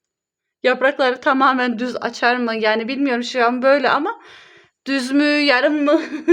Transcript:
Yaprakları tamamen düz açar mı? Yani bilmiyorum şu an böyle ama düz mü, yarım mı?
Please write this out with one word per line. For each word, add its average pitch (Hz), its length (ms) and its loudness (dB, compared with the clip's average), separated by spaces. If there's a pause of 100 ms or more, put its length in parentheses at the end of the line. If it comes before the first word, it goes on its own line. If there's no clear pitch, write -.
(640)
Yaprakları 254 580 0
tamamen 262 580 0
düz 247 220 -6
açar 240 360 -2
mı? 233 180 -4
Yani 220 340 -2
bilmiyorum 262 340 -2
şu 240 240 -2
an 247 160 -2
böyle 269 280 4
ama 359 300 -2 (680)
düz 262 260 -4
mü, 285 120 2
yarım 294 600 2
mı? 294 180 2 (300)